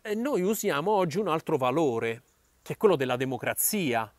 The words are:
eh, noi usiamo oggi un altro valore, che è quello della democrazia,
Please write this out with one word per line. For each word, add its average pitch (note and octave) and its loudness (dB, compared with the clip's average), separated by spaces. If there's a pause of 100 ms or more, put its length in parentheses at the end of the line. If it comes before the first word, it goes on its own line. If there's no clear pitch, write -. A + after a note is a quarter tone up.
eh, G#3+ -4
noi A#3 -2
usiamo F#3+ 0
oggi F#3 0
un G#3+ 0
altro D#3+ 0
valore, B2 0 (400)
che - -8
è - -14
quello F#3+ 4
della B2+ 0
democrazia, B2 -2